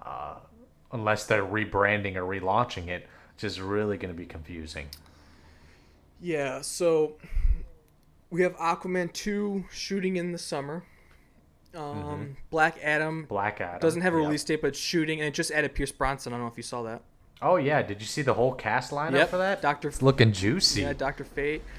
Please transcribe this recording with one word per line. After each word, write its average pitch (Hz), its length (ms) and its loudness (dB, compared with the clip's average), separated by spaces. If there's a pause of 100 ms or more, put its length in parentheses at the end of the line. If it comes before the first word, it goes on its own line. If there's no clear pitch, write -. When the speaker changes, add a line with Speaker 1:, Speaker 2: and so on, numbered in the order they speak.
Speaker 1:
uh, 69 320 -10 (580)
unless 107 340 0
they're 104 200 4
rebranding 101 680 2
or 92 60 -2
relaunching 95 680 0
it, 87 200 -8 (280)
which - 80 -10
is 95 160 -6
really 101 360 0
gonna 90 180 -8
be 85 120 -12
confusing. 78 640 -12 (1300)
Speaker 2:
Yeah, 139 400 -2
so 156 540 2 (1160)
we 175 120 2
have 180 140 2
Aquaman 175 560 0
two 202 580 -2
shooting 190 460 -2
in 175 160 -2
the 170 60 -6
summer. 156 460 -6 (880)
Um, 165 60 -12
Speaker 1:
Mm-hmm. 147 520 -8 (180)
Speaker 2:
Black 160 320 4
Adam 156 420 0
Speaker 1:
Black 104 360 -2
Adam, 90 200 -6
Speaker 2:
doesn't 165 220 2
have 185 120 4
a - 40 4
Speaker 1:
yep. 151 80 4
Speaker 2:
release 151 180 0
date, 156 160 0
but 147 80 0
it's - 100 -4
shooting, 160 400 0
and 151 80 -2
it 143 80 -4
just 160 160 -2
added 151 240 0
Pierce 143 160 -2
Bronson. 135 420 -2
I 123 40 -6
don't 120 100 -4
know 117 60 -6
if - 40 -14
you 117 60 -10
saw 123 220 -6
that. 113 180 -8 (400)
Speaker 1:
Oh, 165 140 6
yeah. 143 260 4
Did 101 180 -4
you 110 60 -8
see - 160 -4
the 127 120 4
whole 123 200 4
cast 117 380 0
lineup 143 240 0
Speaker 2:
Yep. 165 140 6
Speaker 1:
for 180 80 0
that? 190 220 0
Speaker 2:
Doctor 147 280 0
Speaker 1:
It's - 120 -6
looking 127 320 6
juicy. 101 500 2
Speaker 2:
Yeah, 143 100 -2
Doctor 139 320 -4
Fate. 147 380 -4 (160)